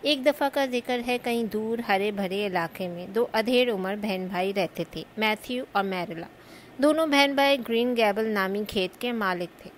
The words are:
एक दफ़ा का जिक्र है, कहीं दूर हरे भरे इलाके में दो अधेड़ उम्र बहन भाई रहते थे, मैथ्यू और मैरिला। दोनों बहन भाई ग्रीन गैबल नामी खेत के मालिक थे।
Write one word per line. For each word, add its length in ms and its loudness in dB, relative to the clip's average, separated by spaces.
एक 200 0
दफ़ा 240 4
का 180 2
जिक्र 340 -2
है, 180 -2
कहीं 300 -2
दूर 320 -2
हरे 320 2
भरे 340 -2
इलाके 420 -4
में 240 -10
दो 220 0
अधेड़ 360 2
उम्र 260 -2
बहन 320 -4
भाई 240 0
रहते 340 -2
थे, 100 -10
मैथ्यू 460 -2
और 60 2
मैरिला। 440 -4
दोनों 300 4
बहन 260 6
भाई 200 6
ग्रीन 380 0
गैबल 320 2
नामी 380 0
खेत 260 -2
के 120 -4
मालिक 380 -2
थे। 140 -16